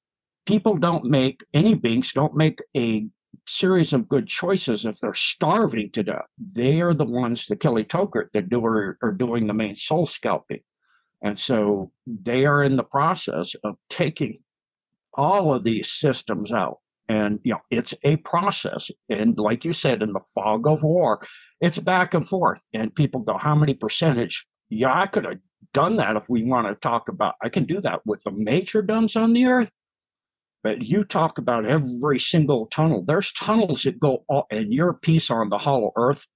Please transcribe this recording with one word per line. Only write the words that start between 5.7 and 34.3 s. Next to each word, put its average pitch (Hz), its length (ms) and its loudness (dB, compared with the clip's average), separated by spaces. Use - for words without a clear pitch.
to 104 120 -2
death. 92 240 -6
They 120 440 0
are 175 120 2
the 143 120 0
ones, 120 420 -2
the 104 80 -2
Kili 113 320 0
Toker, 170 460 -2
that 95 160 -2
do, 120 140 0
are, 104 380 0
are 113 100 -2
doing 113 360 -2
the 104 60 -2
main 107 220 -2
soul 160 300 0
scalping. - 560 -6
And 104 160 -4
so 104 520 0
they 117 400 -2
are 143 180 4
in 135 120 2
the 123 80 0
process 143 800 -2
of 104 140 -6
taking - 500 -4
all 160 360 2
of 117 100 -2
these 113 260 0
systems 107 640 -2
out. 92 280 -2
And, 104 360 0
you 117 100 0
know, - 160 -6
it's 117 240 -4
a 147 140 4
process. - 760 -2
And 110 300 0
like 107 260 0
you 165 100 -2
said, 120 280 0
in 110 100 -2
the 95 220 -6
fog 107 340 0
of 151 160 2
war, 156 380 2
it's 170 180 0
back 180 340 0
and 160 140 0
forth. 170 360 -2
And 110 200 -4
people 135 280 0
go, 107 160 -4
"How 151 180 2
many 147 200 2
percentage?" 120 680 -2
Yeah, 123 220 0
I 180 140 2
could 190 180 -2
have - 160 -8
done 180 240 2
that 107 200 0
if - 120 -6
we 117 140 0
want 120 240 0
to 104 80 -4
talk 117 320 -2
about, 101 340 -2
I - 80 -4
can 151 160 0
do 185 160 -4
that 92 240 -4
with 104 180 -4
the 101 80 -6
major 127 500 0
dumbs 214 340 0
on 226 180 2
the 247 120 4
earth. 254 260 2
But 110 180 -2
you 170 240 2
talk 160 320 0
about 117 280 0
every 131 540 0
single 139 460 2
tunnel. 151 400 0
There's 175 260 0
tunnels 208 520 0
that 120 160 -2
go 127 280 2
all, 143 240 0